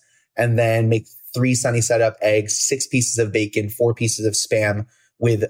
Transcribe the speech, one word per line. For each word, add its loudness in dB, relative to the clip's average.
and 2
then 2
make 0
three 0
sunny 0
side 2
up 2
eggs, 0
six -2
pieces -2
of 0
bacon, -2
four 0
pieces -4
of -2
Spam -2
with 0